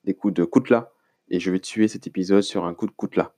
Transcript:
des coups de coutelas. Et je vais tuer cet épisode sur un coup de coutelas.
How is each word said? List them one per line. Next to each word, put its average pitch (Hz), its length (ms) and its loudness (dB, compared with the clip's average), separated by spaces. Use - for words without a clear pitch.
des 98 100 -2
coups - 200 -2
de - 100 2
coutelas. - 480 2
Et 92 80 -2
je 90 120 -2
vais 92 80 -2
tuer 110 280 0
cet - 200 -8
épisode 98 340 2
sur 95 240 -6
un 87 80 -6
coup 104 140 -8
de - 40 -8
coutelas. - 460 -4